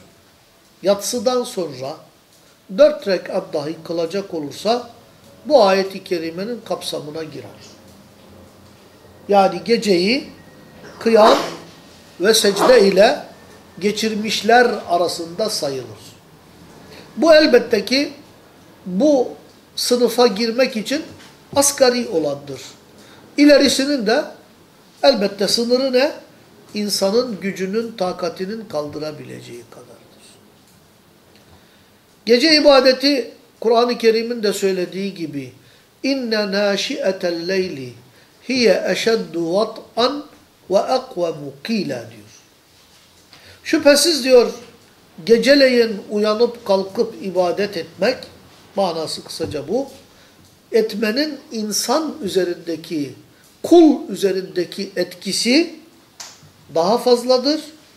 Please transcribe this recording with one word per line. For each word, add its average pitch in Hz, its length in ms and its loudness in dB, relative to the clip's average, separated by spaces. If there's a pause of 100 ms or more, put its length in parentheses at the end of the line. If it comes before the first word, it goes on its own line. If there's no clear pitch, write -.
(840)
yatsıdan 226 600 -2
sonra 151 520 -8 (840)
dört - 300 4
rekat - 440 -4
dahi 156 320 -6
kılacak 175 500 -6
olursa 180 560 -4 (540)
bu 240 200 4
ayet-i 190 400 0
kerimenin 180 600 -6
kapsamına 156 580 -10
girer. 139 380 -16 (1700)
Yani 190 360 4
geceyi 208 640 0 (680)
kıyam 226 400 6 (840)
ve 214 140 4
secde 208 540 4
ile 220 360 4 (540)
geçirmişler 214 960 0 (140)
arasında 175 640 -4
sayılır. 127 600 -8 (1080)
Bu 311 180 6
elbette 240 500 4
ki 277 280 -2 (760)
bu 240 420 2 (480)
sınıfa 240 500 2
girmek 226 500 0
için 262 260 -4 (540)
asgari 247 520 2
olandır. 139 520 -4 (760)
İlerisinin 277 680 4
de 247 180 0 (800)
elbette 208 460 2
sınırı 247 440 0
ne? 269 200 2 (640)
İnsanın 208 680 -2
gücünün, 190 560 -4
takatinin 185 720 -6
kaldırabileceği 139 1000 -10
kadardır. 123 200 -20 (2250)
Gece 247 280 4
ibadeti 269 760 4 (300)
Kur'an-ı 233 380 0
Kerim'in 233 440 0
de 202 100 0
söylediği 190 640 -4
gibi 143 380 -10 (500)
"İnne 220 500 -2
nâşi'etel 190 960 -2
leyli 165 440 -4 (560)
hiye 240 400 2
eşeddu 175 640 -2
vat'an 233 720 -4 (440)
ve 185 80 2
akvemu 170 720 -4 (120)
kîlâ" 175 320 -4 (140)
diyor. 107 200 -20 (1300)
Şüphesiz 294 600 2
diyor, 247 280 4 (760)
geceleyin 233 840 4
uyanıp 214 560 -2
kalkıp 196 560 -2
ibadet 180 540 -2
etmek, 175 400 -2 (600)
manası 165 480 -4
kısaca 143 440 -8
bu, 254 200 -2 (840)
etmenin 220 680 -2 (140)
insan 233 720 -2
üzerindeki, 165 920 -4 (480)
kul 320 460 6
üzerindeki 185 880 -6
etkisi 220 840 -2 (960)
daha 185 240 2
fazladır 247 640 2 (360)